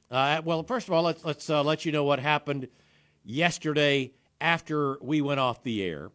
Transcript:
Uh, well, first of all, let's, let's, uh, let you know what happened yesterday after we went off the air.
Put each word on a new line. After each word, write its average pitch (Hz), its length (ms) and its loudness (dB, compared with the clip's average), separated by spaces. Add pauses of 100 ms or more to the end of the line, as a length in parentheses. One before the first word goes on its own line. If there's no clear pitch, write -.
Uh, 139 340 2
well, 165 200 -2
first 240 240 -6
of 185 80 -2
all, 165 80 4
let's, 165 200 0
let's, 156 280 -4
uh, 147 120 4
let 156 220 0
you 160 60 -2
know 147 120 2
what 143 140 4
happened 139 500 -2 (560)
yesterday 147 880 0 (300)
after 151 640 -2
we 151 180 0
went 143 180 0
off 123 220 0
the 110 220 -2
air. 82 320 -6